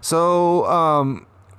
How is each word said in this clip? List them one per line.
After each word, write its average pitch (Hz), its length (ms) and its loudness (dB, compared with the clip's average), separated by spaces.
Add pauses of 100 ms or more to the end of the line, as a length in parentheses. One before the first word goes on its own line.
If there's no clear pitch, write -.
So, 175 680 0
um, 147 600 0 (320)